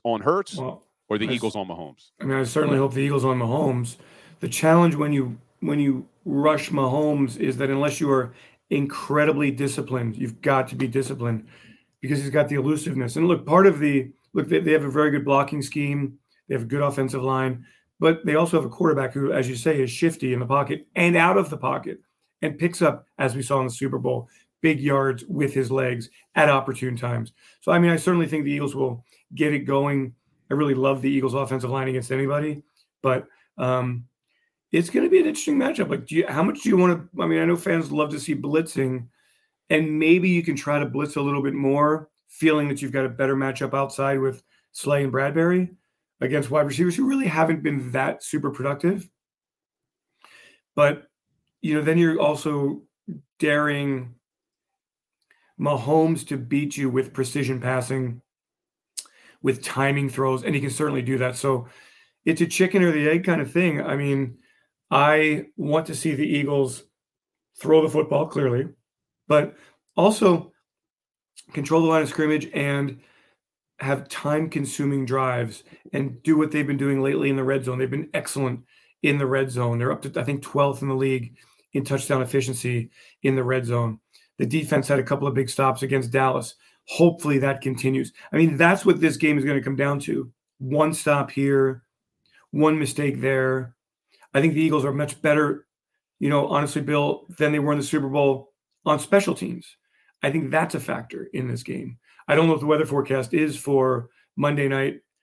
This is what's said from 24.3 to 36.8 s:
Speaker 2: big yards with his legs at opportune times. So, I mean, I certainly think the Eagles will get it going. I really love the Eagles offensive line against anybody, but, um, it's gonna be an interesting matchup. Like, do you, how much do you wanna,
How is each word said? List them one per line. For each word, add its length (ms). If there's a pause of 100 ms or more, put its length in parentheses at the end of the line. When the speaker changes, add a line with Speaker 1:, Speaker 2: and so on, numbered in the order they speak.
Speaker 2:
big 200
yards 460
with 260
his 180
legs 380 (280)
at 120
opportune 480
times. 360 (280)
So, 100
I 80
mean, 120
I 60
certainly 300
think 180
the 60
Eagles 240
will 300 (300)
get 180
it 140
going. 480 (360)
I 40
really 200
love 280
the 80
Eagles 240
offensive 340
line 200
against 220
anybody, 520 (400)
but, 240 (320)
um, 480 (640)
it's 160
gonna 220
be 100
an 60
interesting 320
matchup. 320
Like, 160
do 100
you, 100
how 160
much 200
do 80
you 80
wanna, 260 (160)